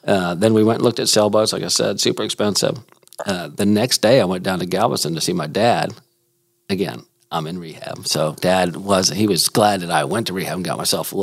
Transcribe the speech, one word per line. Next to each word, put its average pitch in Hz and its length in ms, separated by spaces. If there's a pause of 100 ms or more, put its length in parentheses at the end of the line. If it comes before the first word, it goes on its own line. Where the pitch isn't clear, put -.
Uh, 90 280
then 110 200
we 107 100
went 113 140
and 123 60
looked 120 160
at 117 80
sailboats, 107 440
like - 100
I 90 60
said, 104 320
super 120 220
expensive. 104 560 (460)
Uh, 87 240
the 90 180
next 104 360
day, 123 180
I 101 40
went 92 180
down 95 160
to 87 80
Galveston 92 480
to 78 60
see 90 120
my 85 140
dad. 95 480 (760)
Again, 90 360 (260)
I'm 78 160
in 90 120
rehab. - 480
So 78 340
Dad 90 360
was, 95 320
he 107 180
was 92 220
glad 104 320
that 85 100
I 76 140
went 101 240
to 92 40
rehab 82 240
and 92 80
got 82 140
myself, 90 340 (100)